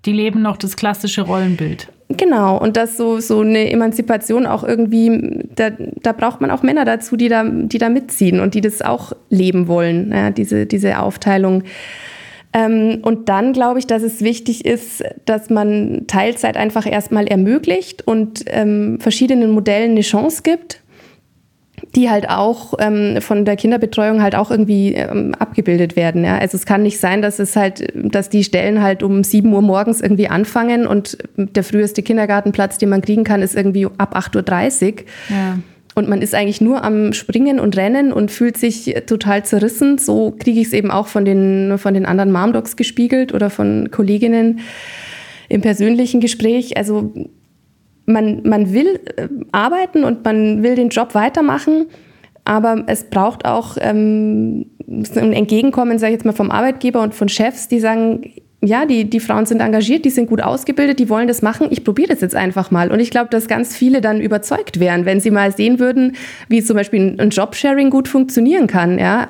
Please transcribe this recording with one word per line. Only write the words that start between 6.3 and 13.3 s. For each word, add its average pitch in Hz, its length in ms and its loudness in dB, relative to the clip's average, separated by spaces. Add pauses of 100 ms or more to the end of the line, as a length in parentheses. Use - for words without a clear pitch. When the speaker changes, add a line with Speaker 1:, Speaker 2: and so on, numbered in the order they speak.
Speaker 2:
man 277 100 -2
auch 262 140 -2
Männer 269 220 2
dazu, 226 320 -2
die 240 100 2
da, 226 160 2
die 226 360 -2
da 233 100 0
mitziehen 208 500 2
und 190 140 0
die 208 80 0
das 214 200 -2
auch - 300 -4 (180)
leben 185 380 2
wollen, 170 460 0
ja, 202 160 0
diese, 208 360 -2
diese 202 340 0
Aufteilung. 190 640 0 (920)
Ähm, 226 480 0
und 226 260 -2
dann 208 240 2